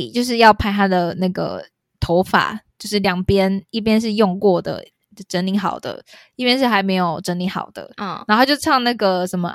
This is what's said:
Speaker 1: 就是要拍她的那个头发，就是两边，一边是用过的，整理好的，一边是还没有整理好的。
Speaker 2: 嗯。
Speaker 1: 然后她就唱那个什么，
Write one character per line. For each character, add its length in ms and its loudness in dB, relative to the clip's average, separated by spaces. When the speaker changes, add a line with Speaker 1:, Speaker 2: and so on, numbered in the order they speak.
Speaker 1:
就 100 0
是 140 -4
要 160 8
拍 180 -2
她 160 2
的 280 0
那 120 0
个 380 -6
头 220 2
发， 400 0
就 100 -14
是 120 -2
两 240 -2
边， 480 0
一 100 -6
边 180 2
是 140 -2
用 260 2
过 220 2
的， 240 -8
整 180 -2
理 120 0
好 220 -4
的， 240 -10
一 80 -4
边 120 2
是 80 2
还 160 2
没 140 0
有 260 -2
整 160 -4
理 120 -4
好 220 -8
的。 260 -16
Speaker 2:
嗯。 300 -10
Speaker 1:
然 100 2
后 40 6
她 40 4
就 100 2
唱 280 0
那 100 0
个 340 0
什 100 -6
么， 180 -4